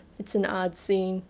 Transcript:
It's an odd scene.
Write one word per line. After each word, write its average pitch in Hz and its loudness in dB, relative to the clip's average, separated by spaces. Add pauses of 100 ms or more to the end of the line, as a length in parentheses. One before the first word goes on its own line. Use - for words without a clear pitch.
(200)
It's - -4
an 196 4
odd 185 -2
scene. 185 0